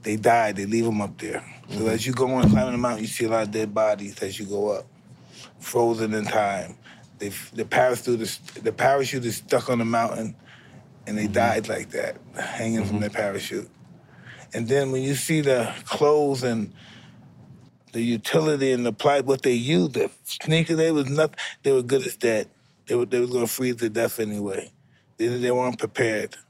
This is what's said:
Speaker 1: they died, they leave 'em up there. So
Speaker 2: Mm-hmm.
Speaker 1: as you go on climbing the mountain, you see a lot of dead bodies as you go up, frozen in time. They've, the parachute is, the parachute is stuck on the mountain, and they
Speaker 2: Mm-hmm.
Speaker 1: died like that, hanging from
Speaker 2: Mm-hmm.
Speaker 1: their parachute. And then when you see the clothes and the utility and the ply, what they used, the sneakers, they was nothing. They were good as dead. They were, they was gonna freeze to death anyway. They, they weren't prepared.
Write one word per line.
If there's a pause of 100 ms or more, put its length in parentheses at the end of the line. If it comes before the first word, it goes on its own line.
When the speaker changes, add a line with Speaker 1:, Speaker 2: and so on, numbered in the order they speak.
Speaker 1:
they
died,
they
leave
'em
up
there. (280)
So
Speaker 2:
Mm-hmm.
Speaker 1:
as
you
go
on
climbing
the
mountain,
you
see
a
lot
of
dead
bodies
as
you
go
up, (720)
frozen
in
time. (420)
They've,
the
parachute
is, (240)
the
parachute
is
stuck
on
the
mountain, (680)
and
they
Speaker 2:
Mm-hmm.
Speaker 1:
died
like
that, (180)
hanging
from
Speaker 2:
Mm-hmm.
Speaker 1:
their
parachute. (840)
And
then
when
you
see
the (120)
clothes
and (1200)
the
utility
and
the
ply,
what
they
used,
the (140)
sneakers,
they
was
nothing. (260)
They
were
good
as
dead. (380)
They
were,
they
was
gonna
freeze
to
death
anyway. (460)
They,
they
weren't
prepared. (140)